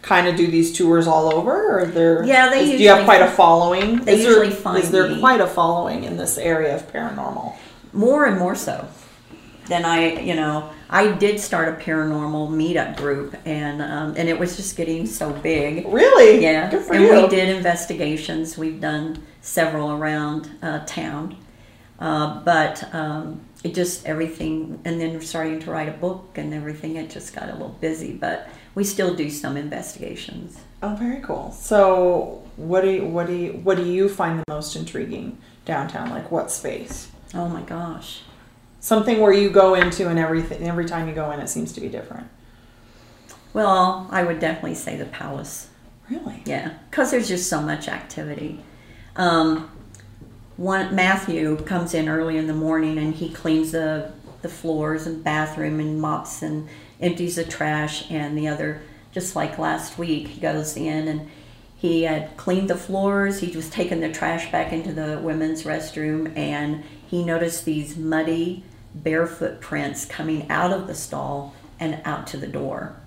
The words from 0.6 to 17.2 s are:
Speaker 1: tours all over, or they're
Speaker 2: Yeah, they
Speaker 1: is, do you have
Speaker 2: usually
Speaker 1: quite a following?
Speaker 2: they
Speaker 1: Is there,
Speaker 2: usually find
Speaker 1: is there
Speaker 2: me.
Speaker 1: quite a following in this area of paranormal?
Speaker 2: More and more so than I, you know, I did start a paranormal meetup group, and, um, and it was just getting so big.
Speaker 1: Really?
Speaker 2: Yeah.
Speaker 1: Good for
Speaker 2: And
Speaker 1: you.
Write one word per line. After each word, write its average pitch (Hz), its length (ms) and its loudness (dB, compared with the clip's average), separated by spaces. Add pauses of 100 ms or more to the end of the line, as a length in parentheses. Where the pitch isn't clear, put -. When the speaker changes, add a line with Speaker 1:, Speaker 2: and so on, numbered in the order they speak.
Speaker 1:
tours 165 300 6
all 160 280 4
over, 254 460 2
or 180 40 2
they're 165 380 4
Speaker 2:
Yeah, 254 260 8
they 269 140 4
Speaker 1:
is, 294 60 4
do 269 80 2
you 208 100 10
have 196 120 12
Speaker 2:
usually 196 60 4
Speaker 1:
quite 196 160 10
a 185 100 8
following? 180 760 6
Speaker 2:
they 208 80 6
Speaker 1:
Is 220 100 6
there, 240 80 8 (120)
Speaker 2:
usually 196 80 2
find 185 300 0
Speaker 1:
is 170 100 0
there 185 180 4
Speaker 2:
me. 156 100 -2
Speaker 1:
quite 156 220 6
a 180 60 4
following 170 580 0
in 170 100 -6
this 175 220 -4
area 160 360 0
of - 200 -6
paranormal? - 640 -6 (360)
Speaker 2:
More 262 340 4
and 196 140 2
more 180 160 0
so - 320 -6 (800)
than 170 160 0
I, 165 380 2
you 175 140 -2
know, 156 340 -2 (200)
I 202 220 4
did 202 280 2
start 165 280 0
a 160 60 -2 (100)
paranormal 151 680 -2
meetup 160 460 0
group, 143 400 -4 (100)
and, 147 360 -4
um, 151 360 -6
and 165 120 0
it 165 100 0
was 175 160 -2
just - 220 -8
getting 165 280 -2
so 151 260 -6
big. 156 560 -2
Speaker 1:
Really? 240 540 10
Speaker 2:
Yeah. 156 300 4
Speaker 1:
Good - 140 0
for - 80 0
Speaker 2:
And 196 100 8
Speaker 1:
you. 208 180 10